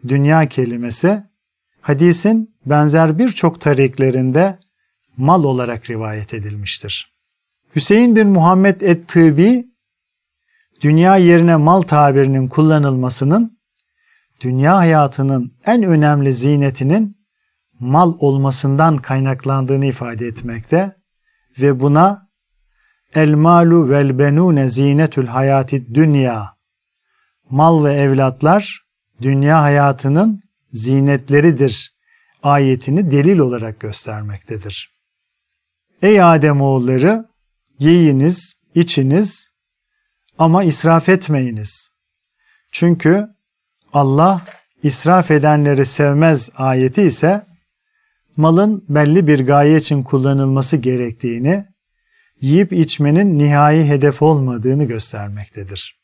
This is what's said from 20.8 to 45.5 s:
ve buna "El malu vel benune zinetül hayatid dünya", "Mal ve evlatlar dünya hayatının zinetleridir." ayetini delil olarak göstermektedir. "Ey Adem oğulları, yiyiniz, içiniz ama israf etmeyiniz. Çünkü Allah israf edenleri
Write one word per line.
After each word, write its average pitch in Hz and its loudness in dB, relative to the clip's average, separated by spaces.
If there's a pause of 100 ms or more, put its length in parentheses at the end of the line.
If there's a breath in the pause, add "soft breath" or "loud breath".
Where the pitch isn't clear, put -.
ve 135 0
buna 160 0 (840)
"El 156 2
malu 170 4
vel 139 0
benune 143 2
zinetül 139 -2
hayatid 131 -4
dünya", 131 0 (920)
"Mal 151 2
ve 143 0
evlatlar 139 0 (360)
dünya 139 2
hayatının 143 0 (320)
zinetleridir." 139 0 (460)
ayetini 143 0
delil 151 2
olarak 120 -4
göstermektedir. 104 -12 (1120)
"Ey 202 4
Adem 151 4
oğulları, 135 0 (540)
yiyiniz, 156 2 (200)
içiniz 170 -2 (880)
ama 165 2
israf 165 0
etmeyiniz. 131 -4 (800)
Çünkü 170 0 (680)
Allah 147 2 (420 loud breath)
israf 170 0
edenleri 147 2